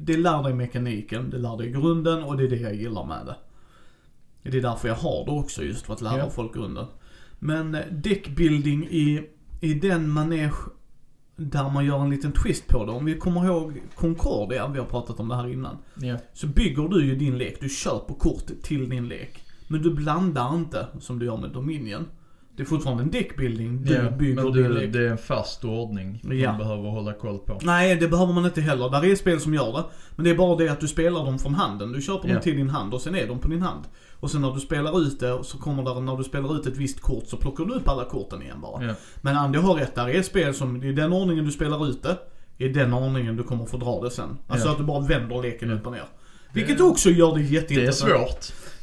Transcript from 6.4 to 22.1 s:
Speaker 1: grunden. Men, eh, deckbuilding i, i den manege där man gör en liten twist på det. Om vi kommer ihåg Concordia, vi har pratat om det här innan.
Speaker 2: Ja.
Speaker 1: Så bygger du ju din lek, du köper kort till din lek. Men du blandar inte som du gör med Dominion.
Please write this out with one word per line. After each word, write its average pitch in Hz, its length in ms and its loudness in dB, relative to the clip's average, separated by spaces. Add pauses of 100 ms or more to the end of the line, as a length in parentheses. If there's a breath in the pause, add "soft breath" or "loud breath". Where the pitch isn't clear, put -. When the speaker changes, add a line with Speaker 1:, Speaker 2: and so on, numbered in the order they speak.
Speaker 1:
grunden. - 320 -8 (520 soft breath)
Men, 156 360 -2
eh, 151 60 -4 (100)
deckbuilding 151 1000 2
i, 151 340 2 (360)
i 156 140 2
den 165 360 2
manege 156 420 0 (840)
där 139 340 -2
man 139 160 2
gör 139 120 2
en 139 120 2
liten 139 220 -2
twist - 360 2
på 104 160 6
det. 110 80 -4
Om 131 120 -4
vi 156 140 2
kommer 175 280 2
ihåg 160 360 0 (120)
Concordia, 127 720 0
vi 139 100 -4
har 113 80 -4
pratat 120 340 -4
om 117 80 -4
det 120 80 -2
här 123 160 -4
innan. 131 240 -6 (180)
Speaker 2:
Ja. 123 220 -6 (160)
Speaker 1:
Så - 140 -8
bygger 151 420 4
du 180 180 4
ju 131 100 2
din 131 220 0
lek, - 220 -6
du 139 80 -6
köper - 460 -4
kort - 320 0 (160)
till 135 260 -2
din 123 200 -4
lek. - 360 -12 (260 soft breath)
Men 156 120 0
du 165 120 4
blandar 151 600 0
inte 151 320 -4 (140)
som 123 180 -8
du 120 80 -2
gör 113 100 -4
med 98 140 -6
Dominion. 135 560 -6 (500 soft breath)